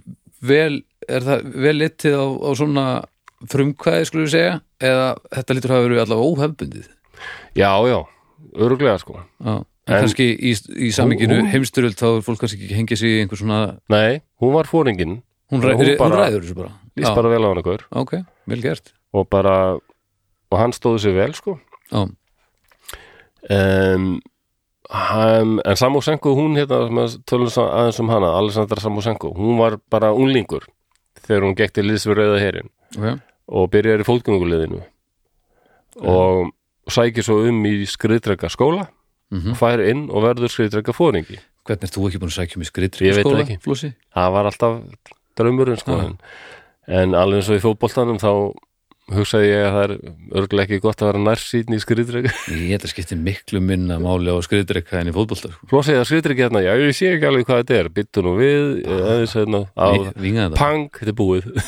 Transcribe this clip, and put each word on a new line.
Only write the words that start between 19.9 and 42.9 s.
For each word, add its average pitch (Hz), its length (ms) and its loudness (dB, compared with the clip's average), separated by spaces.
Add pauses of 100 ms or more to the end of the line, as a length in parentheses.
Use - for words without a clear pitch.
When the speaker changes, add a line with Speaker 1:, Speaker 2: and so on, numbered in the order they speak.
Speaker 2:
og 90 60 4
hann 120 140 2
stóð 117 280 0
sig 101 140 2
vel, 107 180 0
sko. 180 260 -8 (280)
Speaker 1:
Já. 104 180 -2 (1400)
Speaker 2:
Em, 95 800 2 (680)
hann, 110 760 2
en 98 140 0
Samosenko, 143 580 0
hún 151 240 0
hérna, 135 260 0
sem 117 160 -2
að 117 240 -4
tölum 123 280 0
sa-, 117 180 0
aðeins 117 320 0
um 113 80 0
hana, 95 260 2
Alessandra 104 460 -2
Samosenko, 104 520 -4
hún 113 240 0
var 113 200 2 (100)
bara 110 240 2
unglingur 123 540 0 (560)
þegar 98 240 0
hún 95 100 0
gekk 107 200 -2
til 101 120 2
liðs 107 200 -2
við 104 100 2
Rauða 104 220 2
herinn 98 300 -4 (260)
Speaker 1:
Ok. 107 120 -4 (400)
Speaker 2:
og 92 220 0
byrjaði 107 340 2
í - 40 -2
fótgönguliðinu 87 720 0
Speaker 1:
Ok. - 1200 -20
Speaker 2:
og 92 480 2 (340)
sækir 117 400 0
svo 107 220 4
um 110 160 2
í 104 100 2 (100)
skriðdreka 110 640 -2
skóla 165 380 0 (440)
Speaker 1:
Mhm. 92 200 -4
Speaker 2:
og 123 60 -4
fær 120 260 2
inn 135 240 0
og 104 160 -2
verður 120 240 0
skriðdreka 107 480 -2
foringi. 104 400 0 (300)
Speaker 1:
Hvernig 104 180 -4
ert 95 80 -8
þú 98 160 -2
ekki 87 100 -6
búin 87 140 -6
að - 60 -6
sækja 87 180 -6
um 87 60 -6
í - 20 -10
Speaker 2:
Ég - 80 -12
veit 92 200 -2